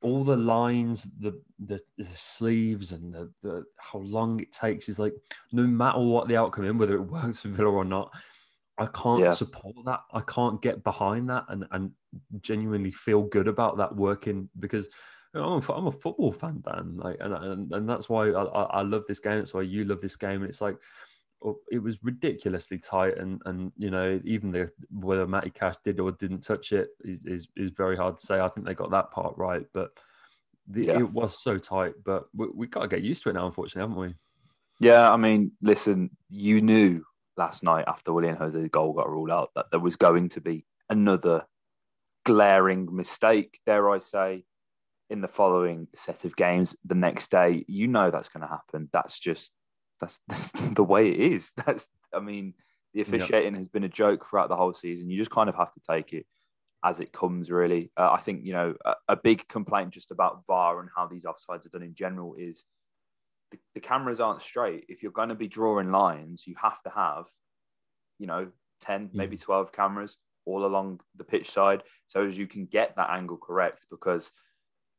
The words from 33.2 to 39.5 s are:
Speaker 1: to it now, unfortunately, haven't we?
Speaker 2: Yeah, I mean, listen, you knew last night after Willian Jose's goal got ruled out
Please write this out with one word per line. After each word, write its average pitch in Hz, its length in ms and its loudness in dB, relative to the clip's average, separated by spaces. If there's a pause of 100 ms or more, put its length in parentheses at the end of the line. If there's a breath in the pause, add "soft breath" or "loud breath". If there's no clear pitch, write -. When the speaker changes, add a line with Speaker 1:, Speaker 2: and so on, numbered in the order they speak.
Speaker 1:
to 113 60 0
it 92 40 -2
now, 90 140 -2
unfortunately, 92 420 -6
haven't 92 120 -6
we? 90 140 -8 (720)
Speaker 2:
Yeah, 117 240 12
I 113 60 8
mean, 110 340 6 (120)
listen, 101 480 4 (180)
you 104 320 4
knew 104 420 6 (320)
last 82 260 -2
night 82 260 4
after - 240 -4
Willian 82 240 2
Jose's 80 360 -4
goal 78 220 2
got 76 140 0
ruled 78 220 -4
out 85 260 -2